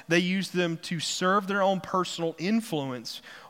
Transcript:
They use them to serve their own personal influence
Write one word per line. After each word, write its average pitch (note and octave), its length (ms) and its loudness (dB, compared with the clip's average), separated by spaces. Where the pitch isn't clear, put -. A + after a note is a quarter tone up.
They E3+ 120 6
use F#3 300 0
them F3 340 0
to E3+ 160 -4
serve F#3+ 460 2
their G3 160 0
own F#3+ 200 4
personal E3+ 580 -2
influence D3+ 840 -2